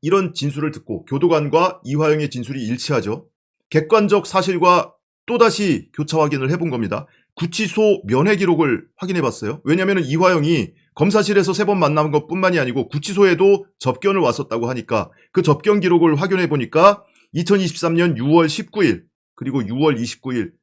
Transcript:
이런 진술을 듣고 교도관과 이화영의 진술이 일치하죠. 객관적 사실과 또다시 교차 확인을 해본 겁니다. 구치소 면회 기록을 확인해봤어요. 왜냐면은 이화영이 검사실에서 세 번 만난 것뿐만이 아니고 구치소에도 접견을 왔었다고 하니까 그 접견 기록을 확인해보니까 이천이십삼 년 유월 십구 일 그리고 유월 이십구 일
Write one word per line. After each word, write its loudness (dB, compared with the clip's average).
이런 0
진술을 -4
듣고 -12
교도관과 0
이화영의 -2
진술이 -10
일치하죠. -6
객관적 2
사실과 0
또다시 2
교차 -4
확인을 -2
해본 -4
겁니다. -4
구치소 0
면회 2
기록을 0
확인해봤어요. -4
왜냐면은 0
이화영이 0
검사실에서 2
세 -2
번 0
만난 0
것뿐만이 0
아니고 -4
구치소에도 2
접견을 -2
왔었다고 -2
하니까 -4
그 0
접견 2
기록을 4
확인해보니까 2
이천이십삼 -2
년 2
유월 4
십구 -4
일 0
그리고 -6
유월 0
이십구 -8
일 -4